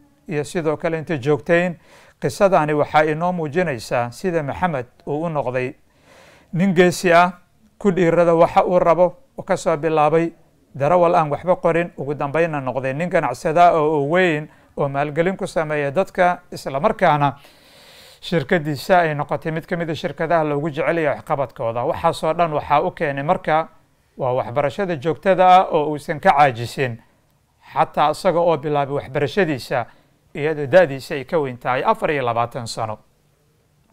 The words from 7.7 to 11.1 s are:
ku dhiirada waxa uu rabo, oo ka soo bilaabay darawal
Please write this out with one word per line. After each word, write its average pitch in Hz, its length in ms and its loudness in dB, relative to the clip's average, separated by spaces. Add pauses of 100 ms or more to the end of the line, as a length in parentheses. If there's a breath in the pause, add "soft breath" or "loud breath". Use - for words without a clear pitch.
ku 202 120 2
dhiirada 170 440 4
waxa 170 320 4
uu 180 120 2
rabo, 170 360 2 (220)
oo 160 60 -14
ka 185 140 -2
soo 165 200 -2
bilaabay 156 540 2 (440)
darawal 170 400 2